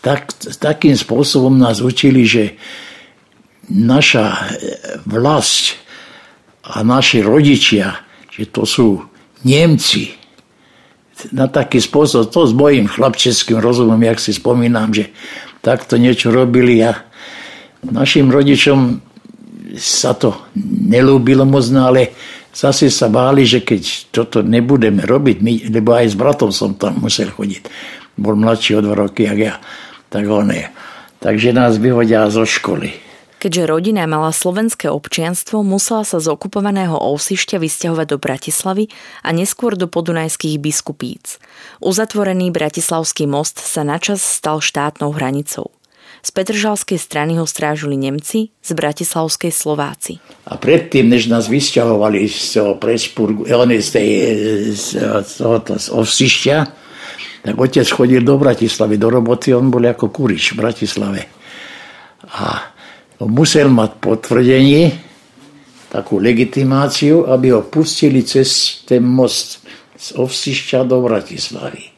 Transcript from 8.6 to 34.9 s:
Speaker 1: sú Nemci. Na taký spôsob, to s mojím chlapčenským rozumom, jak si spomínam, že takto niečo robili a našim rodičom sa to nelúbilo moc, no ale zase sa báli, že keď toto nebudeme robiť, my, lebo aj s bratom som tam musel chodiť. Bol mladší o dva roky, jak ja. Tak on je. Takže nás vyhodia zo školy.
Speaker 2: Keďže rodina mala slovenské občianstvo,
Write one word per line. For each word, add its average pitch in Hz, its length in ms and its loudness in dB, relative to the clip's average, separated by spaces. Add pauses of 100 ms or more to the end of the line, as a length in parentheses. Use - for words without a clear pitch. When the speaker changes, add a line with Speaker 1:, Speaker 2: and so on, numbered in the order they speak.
Speaker 1:
sú 107 400 2 (400)
Nemci. 151 720 2 (1120)
Na 131 160 0
taký 135 320 0
spôsob, 135 540 2
to 156 160 4
s 113 80 2
mojím 135 340 4
chlapčenským 117 720 0
rozumom, 117 380 4
jak 117 180 2
si - 160 -4
spomínam, 120 560 0
že 104 240 -2 (480)
takto 127 320 0
niečo 120 400 2
robili 123 480 4
a 113 160 0 (880)
našim 131 460 2
rodičom 135 680 4 (800)
sa - 400 -2
to - 320 -2 (380)
nelúbilo 131 580 4
moc, 135 240 4
no 131 200 4
ale 127 240 2 (400)
zase 139 340 2
sa 123 220 0
báli, 131 320 4
že 120 240 2
keď 98 160 0 (320)
toto 117 260 0
nebudeme 113 600 2
robiť, 131 400 2
my, 117 100 0 (220)
lebo 113 240 4
aj 113 160 2
s - 20 -4
bratom 123 380 0
som 101 240 -4
tam - 240 -4
musel 110 320 -2
chodiť. 101 320 -8 (480)
Bol 104 240 -2
mladší 110 400 2
o - 20 2
dva 104 140 0
roky, 101 320 0
jak 101 120 -2
ja. 107 160 -2 (520)
Tak 104 240 -6
on 107 240 0
je. - 100 -8 (540)
Takže 107 320 0
nás 120 320 4
vyhodia 113 480 2
zo 110 160 0
školy. - 560 -6 (400)
Speaker 2:
Keďže 175 260 -2
rodina 175 400 0
mala 156 240 -2
slovenské 190 560 -2
občianstvo, 165 720 -4